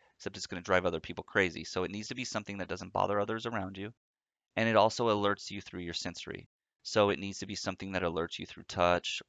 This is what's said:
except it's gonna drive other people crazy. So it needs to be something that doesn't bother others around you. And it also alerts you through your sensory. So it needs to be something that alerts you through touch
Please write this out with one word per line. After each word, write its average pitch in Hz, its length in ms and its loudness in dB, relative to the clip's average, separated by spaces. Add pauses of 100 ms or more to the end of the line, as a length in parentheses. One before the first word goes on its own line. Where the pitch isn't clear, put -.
(160)
except - 200 -10
it's 98 100 -10
gonna 87 160 -8
drive 92 240 4
other 82 140 0
people - 240 -10
crazy. 90 400 2
So - 180 -2
it 87 80 -2
needs 104 180 -8
to 127 60 -6
be 127 100 -8
something 104 340 -6
that 90 100 -6
doesn't 95 240 -8
bother 98 260 2
others 110 260 -2
around 98 320 -6
you. 101 160 -8 (600)
And 113 140 2
it 110 80 6
also 113 320 6
alerts 101 420 2
you 101 100 -8
through 92 200 -10
your 85 140 -6
sensory. - 520 -8 (380)
So 101 260 6
it 82 80 2
needs 98 220 -6
to 95 60 -10
be 101 100 -8
something 95 360 -6
that 92 120 0
alerts 82 340 -2
you 87 80 -8
through - 220 -16
touch 87 600 2